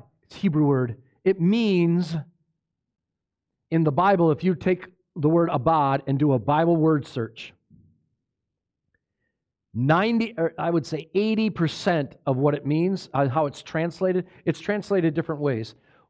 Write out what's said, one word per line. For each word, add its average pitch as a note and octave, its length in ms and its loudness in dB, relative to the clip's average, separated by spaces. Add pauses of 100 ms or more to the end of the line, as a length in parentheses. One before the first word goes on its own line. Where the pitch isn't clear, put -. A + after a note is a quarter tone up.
(240)
it's - 120 -20
a - 20 -20
Hebrew D3+ 280 2
word. B2+ 320 0 (260)
It F#3+ 160 0
means, F3 760 2 (1600)
in E3 120 2
the D3+ 100 2
Bible, F3 380 4
if D3 140 -2
you F#3 100 2
take F3+ 320 -2 (300)
the D3+ 140 2
word E3+ 200 4
abad C#3+ 560 0
and C3+ 120 0
do D3 140 4
a C3 60 2
Bible D#3 380 2
word D#3 300 2
search, - 480 -10 (2250)
ninety, G3 600 0
or E3 220 -2
I E3 120 -2
would E3+ 160 -2
say D3+ 280 -10
eighty G#3+ 360 0
percent E3 680 -2 (100)
of C3+ 100 0
what C#3+ 180 2
it C#3+ 120 -8
means, F3 480 -2
uh, C#3 140 2
how D3 180 0
it's - 160 -10
translated, F3 640 -4 (180)
it's D#3+ 140 -2
translated F#3+ 560 -2
different D3+ 260 -6
ways. B2 340 -2 (360)